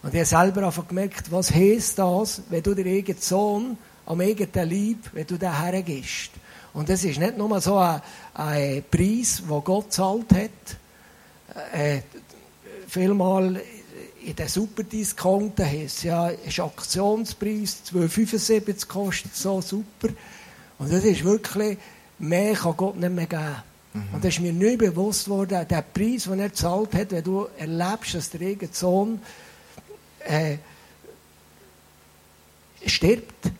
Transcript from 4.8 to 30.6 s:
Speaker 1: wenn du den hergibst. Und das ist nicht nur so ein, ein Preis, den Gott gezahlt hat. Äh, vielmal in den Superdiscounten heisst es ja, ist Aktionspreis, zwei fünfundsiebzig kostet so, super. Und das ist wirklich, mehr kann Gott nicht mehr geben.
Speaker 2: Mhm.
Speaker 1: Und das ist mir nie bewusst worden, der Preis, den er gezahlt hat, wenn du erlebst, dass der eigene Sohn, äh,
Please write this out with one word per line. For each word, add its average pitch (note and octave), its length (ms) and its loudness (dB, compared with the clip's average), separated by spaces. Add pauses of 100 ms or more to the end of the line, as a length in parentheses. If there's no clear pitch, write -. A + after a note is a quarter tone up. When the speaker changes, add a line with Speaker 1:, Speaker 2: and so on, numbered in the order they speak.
Speaker 1:
wenn D#3 140 -6
du F3+ 100 -4
den E3 200 -2
hergibst. E3 720 -4 (440)
Und D3+ 140 -4
das F#3 160 2
ist C#3+ 160 0
nicht G#3 160 2
nur G#3 240 0
so G3+ 180 2
ein, E3 220 4 (340)
ein C#3+ 560 -2
Preis, G#3+ 580 2
den D3 160 0
Gott G3+ 200 2
gezahlt G3+ 480 2
hat. - 1400 -4
Äh, D3 280 0 (880)
vielmal F#3 720 4 (640)
in - 120 -8
den D3 120 -6
Superdiscounten G3+ 1200 0
heisst D3 320 -4
es - 60 -8
ja, E3+ 240 2
ist D#3 320 -6
Aktionspreis, G#3 1200 -2
zwei F3 240 2
fünfundsiebzig G#3+ 800 0
kostet G3 460 -4
so, F#3+ 260 -2
super. G3+ 480 -6 (680)
Und C#3+ 140 -2
das F#3+ 120 4
ist E3 200 4
wirklich, G#3 540 0 (400)
mehr F3+ 360 2
kann E3+ 220 0
Gott F#3+ 200 -2
nicht F3+ 160 -2
mehr E3+ 140 -2
geben. D3+ 360 -6 (300)
Speaker 2:
Mhm. G#2 220 -8
Speaker 1:
Und D3+ 100 -2
das F3 100 2
ist E3+ 60 -2
mir F3 120 0
nie G#3 240 4
bewusst G3 520 0
worden, F#3+ 400 0
der D#3+ 140 2
Preis, A3 420 -2
den F#3+ 160 -2
er G3+ 80 -2
gezahlt G3 460 -2
hat, F#3+ 160 0
wenn E3 140 -2
du F#3+ 220 -2 (120)
erlebst, F3 560 -4
dass D#3+ 160 -6
der E3+ 100 -10
eigene G3 320 -6
Sohn, G3 480 2 (1000)
äh, D3+ 360 0 (2250)